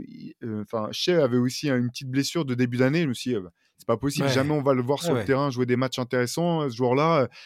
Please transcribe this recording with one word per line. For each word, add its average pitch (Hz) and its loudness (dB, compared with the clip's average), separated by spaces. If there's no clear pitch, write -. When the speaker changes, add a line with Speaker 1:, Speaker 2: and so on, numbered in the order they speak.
Speaker 1:
il, - -16
euh, 107 -6
enfin, 107 -6
Shai - 0
avait 127 4
aussi, 127 0
hein, 127 2
une 123 0
petite 131 -10
blessure 139 0
de 131 -2
début 123 0
d'année. 135 4
Je 165 0
me 127 -2
suis - -6
dit, 120 0
euh, 90 -6
c'est - -10
pas 117 2
possible, 143 -2
Speaker 2:
Ouais. 135 2
Speaker 1:
jamais 135 0
on 151 2
va 139 2
le 127 2
voir 131 -2
Speaker 2:
Ouais, 165 -6
Speaker 1:
sur 170 2
Speaker 2:
ouais. 123 0
Speaker 1:
le 101 -8
terrain 135 2
jouer 127 -2
des 123 2
matchs 131 -2
intéressants, 139 0
ce 117 -6
joueur-là. 135 2
Euh, 120 0